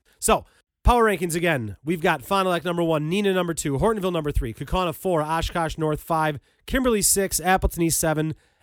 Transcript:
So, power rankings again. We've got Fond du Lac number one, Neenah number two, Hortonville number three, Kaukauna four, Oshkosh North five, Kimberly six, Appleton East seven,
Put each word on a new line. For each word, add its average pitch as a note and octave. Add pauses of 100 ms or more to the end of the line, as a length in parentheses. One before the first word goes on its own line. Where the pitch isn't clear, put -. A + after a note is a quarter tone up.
(180)
So, F#3 (400)
power A#3
rankings F3
again. C#3+
We've E3
got D#3
Fond F#3+
du F#3
Lac E3+
number F3
one, D#3
Neenah G3
number F3
two, C#3
Hortonville F#3+
number D3+
three, A#2+
Kaukauna E3+
four, E3+
Oshkosh D#3+
North D3+
five, D#3 (260)
Kimberly A#3
six, -
Appleton F3+
East E3
seven, D#3 (280)